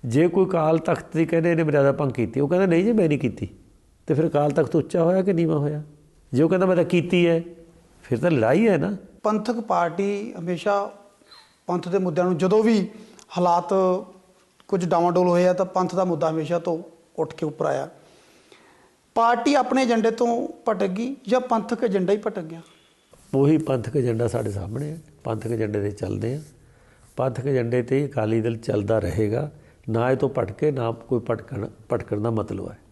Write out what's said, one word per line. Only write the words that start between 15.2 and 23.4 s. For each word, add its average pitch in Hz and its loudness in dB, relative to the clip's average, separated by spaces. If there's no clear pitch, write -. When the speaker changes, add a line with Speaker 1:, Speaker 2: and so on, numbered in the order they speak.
Speaker 2:
ਹੋਏ 175 4
ਆ, 180 4
ਤਾਂ 180 0
ਪੰਥ 185 -2
ਦਾ 185 0
ਮੁੱਦਾ 165 0
ਹਮੇਸ਼ਾ 160 -2
ਤੋਂ 170 -4
ਉੱਠ - -4
ਕੇ - -6
ਉੱਪਰ 147 -4
ਆਇਆ। 139 -4
ਪਾਰਟੀ 240 2
ਆਪਣੇ 254 2
ਏਜੰਡੇ 226 2
ਤੋਂ 233 -2
ਭਟਕ 202 0
ਗਈ 233 -4
ਜਾਂ 247 2
ਪੰਥਕ 233 -2
ਏਜੰਡਾ 190 0
ਹੀ 214 0
ਭਟਕ 202 -6
ਗਿਆ? 165 -14
Speaker 1:
ਉਹੀ 139 4